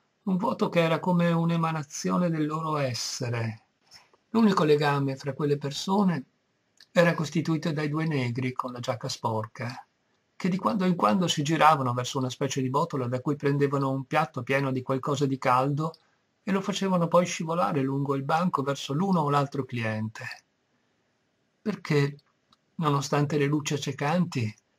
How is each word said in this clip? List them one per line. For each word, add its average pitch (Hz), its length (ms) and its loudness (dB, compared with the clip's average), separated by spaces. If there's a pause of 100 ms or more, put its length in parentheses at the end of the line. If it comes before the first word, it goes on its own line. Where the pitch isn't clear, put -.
(220)
Un 185 160 0
vuoto 208 320 -2
che 170 100 2
era 160 200 2
come 170 320 2
un'emanazione 165 960 0
del 151 160 0
loro 156 320 -2
essere. 117 840 -4 (640)
L'unico 208 340 4
legame 143 520 2
fra 139 180 -6
quelle 143 240 0
persone 170 680 0 (640)
era 170 220 6
costituito 165 600 -2
dai 147 180 -2
due 160 160 -2
negri 131 460 -2
con 123 200 -6
la 123 80 -10
giacca 123 300 -6
sporca, 113 760 -6 (480)
che - 140 -4
di 180 80 0
quando 196 300 0
in 180 100 2
quando 196 320 2
si - 140 -2
giravano 147 500 4
verso 123 240 -4
una 127 140 -2
specie 135 320 -4
di 127 80 -2
botola 139 360 -2
da 123 140 -4
cui 147 160 -2
prendevano 139 540 0
un 135 160 -2
piatto 151 360 -2
pieno 135 300 0
di 131 80 -2
qualcosa 135 460 -2
di 135 100 -2
caldo 139 560 0 (500)
e 190 100 -4
lo 190 100 0
facevano 185 440 0
poi 175 200 4
scivolare 170 560 -2
lungo 139 320 0
il 135 80 -4
banco 160 400 0
verso 139 320 -4
l'uno 185 260 2
o 143 80 0
l'altro 139 380 0
cliente. 110 580 -4 (1400)
Perché, 147 560 0 (560)
nonostante 147 640 2
le 143 80 4
luci 147 280 0
accecanti, 143 800 -2 (240)